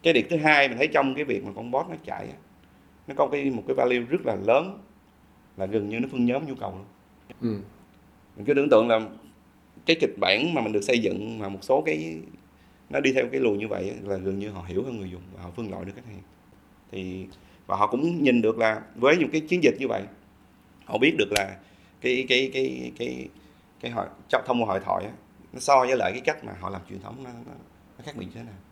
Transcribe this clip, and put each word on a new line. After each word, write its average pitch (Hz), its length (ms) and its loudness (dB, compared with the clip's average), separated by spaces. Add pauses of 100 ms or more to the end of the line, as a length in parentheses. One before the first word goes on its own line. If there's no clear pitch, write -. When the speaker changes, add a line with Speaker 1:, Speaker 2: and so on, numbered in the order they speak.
Speaker 1:
Cái 165 100 6
điểm 117 180 4
thứ 170 60 2
hai 151 320 6
mình 117 100 -4
thấy 147 100 2
trong 139 260 2
cái 147 100 -4
việc 101 200 -4
mà 101 120 -10
con 113 140 -10
bot 139 180 -2
nó 165 160 -10
chạy - 220 -10
á, - 100 -14 (720)
nó 143 80 -12
có 143 180 2
cái, 139 180 0
một 117 160 -4
cái 131 80 0
value 123 240 4
rất 135 280 -2
là 110 100 0 (100)
lớn, 165 320 4 (760)
là 95 100 -4
gần 104 220 -2
như 110 120 -4
nó 131 120 -2
phân 123 140 2
nhóm 135 200 0
nhu 139 80 -8
cầu 101 160 -6
luôn. 95 140 -14 (560)
Speaker 2:
Ừ. 107 220 -4 (720)
Speaker 1:
Mình 101 100 -8
cứ 143 80 2
tưởng 139 160 4
tượng 117 180 8
là 113 120 6 (840)
cái 165 140 6
kịch - 180 2
bản 107 360 2
mà 139 80 2
mình 107 100 -2
được 104 100 2
xây 120 160 2
dựng 107 400 -2
mà 101 100 -6
một 98 140 -8
số 143 240 2
cái 160 300 -4 (760)
nó 139 100 0
đi 131 120 2
theo 127 200 2
cái 135 80 -2
luồng 107 180 2
như 107 100 -4
vậy 95 220 -4
á, 120 120 -10
là 98 140 -4
gần 95 220 -4
như 101 120 -6
họ 92 160 -12
hiểu 90 160 -2
hơn 127 140 -6
người 95 140 -8
dùng 87 120 -12 (120)
và 92 80 -16
họ 87 140 -12
phân 113 140 -6
loại 92 140 -10
được 98 120 -10
khách 120 100 -20
hàng. 101 160 -18 (680)
Thì, 95 360 -10 (400)
và 95 100 -2
họ 104 100 4
cũng 160 360 0
nhìn 123 200 6
được 110 160 2
là 110 240 0 (120)
với 135 220 6
những 165 140 0
cái 160 100 0
chiến 175 220 0
dịch 123 160 6
như 131 100 -4
vậy, 104 140 -2 (840)
họ 110 140 -4
biết 143 200 4
được 104 140 0
là 98 240 0 (440)
cái, 127 280 0
cái, 131 260 4
cái, 127 440 -4
cái, 127 300 -8 (520)
cái 120 100 -8
hội, 110 160 -4 (220)
trong, 117 180 0
thông 120 160 0
qua 113 40 0
hội 95 180 -2
thoại 92 200 0
á, 104 60 -8 (420)
nó 127 60 -14
so 135 200 4
với 127 180 4
lại 98 160 0
cái 120 80 -8
cách 156 240 -4
mà 107 160 -10
họ 92 100 -8
làm 98 180 -8
truyền 98 120 -12
thống 113 240 -16
nó, 123 60 -14 (160)
nó, 123 60 -18 (460)
nó - 60 -20
khác 143 120 -14
biệt 98 100 -8
như 92 80 -14
thế 110 80 -14
nào. 117 120 -16 (180)